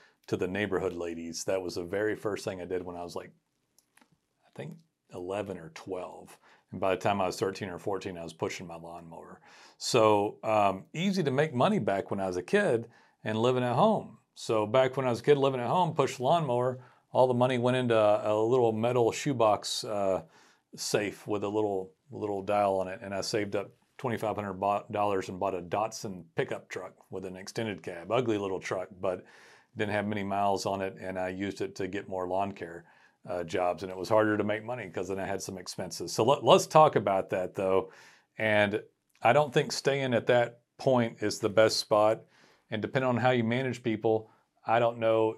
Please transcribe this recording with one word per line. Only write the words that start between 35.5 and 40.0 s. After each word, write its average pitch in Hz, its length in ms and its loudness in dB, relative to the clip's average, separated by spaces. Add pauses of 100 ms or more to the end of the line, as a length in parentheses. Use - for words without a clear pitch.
expenses. 90 560 -10
So 120 100 2
let, 131 220 2
let's 185 220 6
talk 156 280 6
about 98 360 0
that 92 240 -4
though. 95 360 2 (460)
And 107 440 2 (400)
I 117 120 6
don't 147 200 2
think 139 200 0
staying 135 400 0